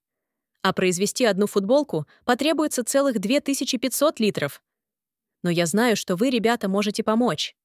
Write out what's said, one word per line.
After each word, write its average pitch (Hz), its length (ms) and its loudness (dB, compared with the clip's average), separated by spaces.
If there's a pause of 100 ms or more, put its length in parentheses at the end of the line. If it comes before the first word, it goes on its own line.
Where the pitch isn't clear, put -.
(600)
А 190 120 2
произвести 185 520 0
одну 202 220 2
футболку 196 600 0 (180)
потребуется 285 580 0
целых 277 360 0
две 240 220 0
тысячи 269 360 -4
пятьсот 277 420 0
литров. 190 420 -2 (800)
Но 175 60 0
я 170 160 2
знаю, 214 300 2
что 185 200 -4
вы, 240 140 0
ребята, 226 380 0
можете 202 360 -2
помочь. 220 600 -2